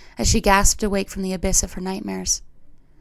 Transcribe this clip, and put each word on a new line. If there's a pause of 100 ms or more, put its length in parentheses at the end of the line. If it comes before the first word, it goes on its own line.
(180)
as
she
gasped
awake
from
the
abyss
of
her
nightmares. (600)